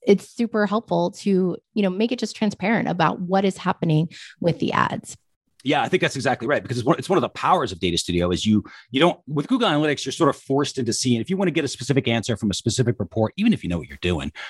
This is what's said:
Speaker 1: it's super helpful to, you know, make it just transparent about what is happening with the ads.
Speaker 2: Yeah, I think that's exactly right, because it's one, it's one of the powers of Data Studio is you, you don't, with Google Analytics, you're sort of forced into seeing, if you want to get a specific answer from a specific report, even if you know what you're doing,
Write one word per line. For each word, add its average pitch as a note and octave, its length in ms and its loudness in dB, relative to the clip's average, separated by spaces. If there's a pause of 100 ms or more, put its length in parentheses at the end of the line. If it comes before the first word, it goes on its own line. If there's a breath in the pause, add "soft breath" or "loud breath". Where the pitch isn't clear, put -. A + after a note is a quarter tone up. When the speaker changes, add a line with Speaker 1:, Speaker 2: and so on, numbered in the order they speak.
Speaker 1:
it's G3+ 240 4
super G#3+ 380 -2
helpful F#3 420 0 (120)
to, F#3 360 2 (160)
you G#3+ 80 0
know, G3 80 2
make G#3 220 0
it A#3+ 80 -4
just - 160 -6
transparent G3+ 520 0
about E3 320 2
what F#3+ 260 2
is F#3 120 0
happening E3 520 0 (300 loud breath)
with E3+ 200 0
the - 140 -2
ads. - 440 0 (480)
Speaker 2:
Yeah, C#3+ 160 2
I A2+ 60 -2
think F#3 140 2
that's D#3 160 -2
exactly B2 280 -2
right, B2+ 160 0
because A#2+ 160 -6
it's A2+ 80 -2
one, - 140 2
it's C3 80 -8
one F#3+ 80 2
of D#3 60 4
the A2+ 80 0
powers D3 420 2
of F2 80 -10
Data F2 180 0
Studio F2 340 0
is F2+ 140 0
you, G#2+ 200 4 (260 loud breath)
you C3 80 0
don't, E3 180 4 (100)
with C#3+ 200 -4
Google A#3 220 0
Analytics, D3+ 340 0
you're C3+ 80 -6
sort D#3 180 2
of - 60 0
forced C3+ 420 -2
into A#2 140 -2
seeing, A#2+ 300 0
if A2 80 -8
you F#3+ 80 -2
want F#3+ 100 0
to D#3 60 -2
get D#3+ 100 0
a C#3 60 -2
specific B2+ 400 -2
answer A#2 260 -2
from G#2 160 -2
a - 20 0
specific A#2 460 -2
report, A2 380 -2
even A3+ 160 2
if - 100 -6
you E2+ 60 -6
know F2 80 -2
what D2 100 -8
you're - 140 -18
doing, D2+ 320 -2 (160 loud breath)